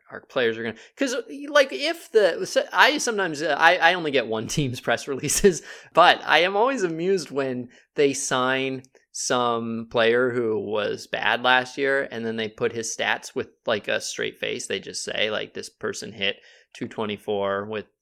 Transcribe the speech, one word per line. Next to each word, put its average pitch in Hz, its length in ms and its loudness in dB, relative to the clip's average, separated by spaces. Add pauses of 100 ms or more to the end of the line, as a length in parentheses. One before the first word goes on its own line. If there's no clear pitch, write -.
(120)
our 107 140 -16
players 113 320 0
are 113 60 -8
gonna, 113 120 -6 (220)
'cause, 262 180 -2 (340)
like, 285 220 4
if 320 400 -6
the, 190 340 4
so - 180 0 (100)
I 233 240 6
sometimes, 190 440 -2
uh, 156 160 0
I, 165 200 6
I 165 160 6
only 165 180 -2
get 123 160 2
one 110 200 -4
<laughs> - 0 -
team's 127 340 -4
press - 260 -2
releases, 147 540 2 (320)
but 160 320 6
I 151 140 4
am 185 180 2
always 240 260 0
amused 170 480 -2
when 127 380 -4 (260)
they 143 180 4
sign 131 680 -2 (300)
some 117 760 -2
player 120 420 4
who 113 280 0
was 104 480 -4
bad 113 360 0
last 127 340 2
year 139 340 0
and 117 140 -8
then 113 100 -4
they 110 140 -4
put 117 240 -4
his 117 220 -6
stats 110 380 -4
with, 117 140 -6 (180)
like, 110 220 -2
a 107 140 -2
straight - 360 -6
face. 110 300 -6
They 101 120 -4
just 95 240 -10
say, - 280 -4
like, 104 220 -6
"This 101 160 -12
person - 420 -10
hit 101 240 -4 (400)
two 123 120 -10
twenty-four 101 800 -4
with, 107 220 -10 (140)